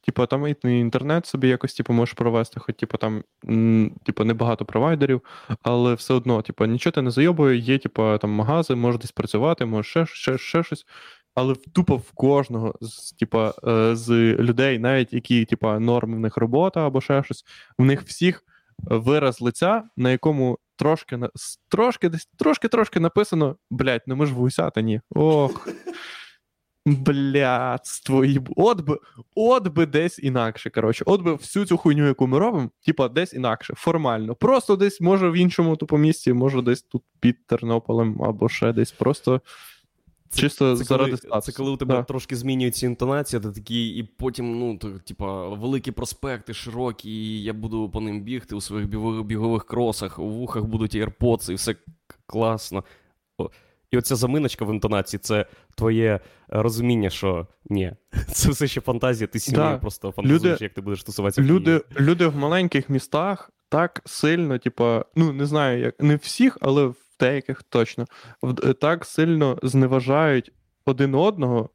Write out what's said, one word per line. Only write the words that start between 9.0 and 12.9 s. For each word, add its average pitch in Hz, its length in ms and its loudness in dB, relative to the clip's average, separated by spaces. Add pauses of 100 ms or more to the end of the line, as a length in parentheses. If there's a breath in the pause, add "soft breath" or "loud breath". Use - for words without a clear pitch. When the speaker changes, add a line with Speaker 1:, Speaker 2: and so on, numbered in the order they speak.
Speaker 1:
десь - 100 -12
працювати, 131 540 -2
можеш 110 260 -4
ще, 165 140 2
ще, - 320 -4
ще - 260 -2
щось. - 220 -10 (500 loud breath)
Але 131 180 0
в, 127 40 -4 (160)
тупо 170 240 2
в - 140 -10
кожного 127 680 0
з, - 300 -14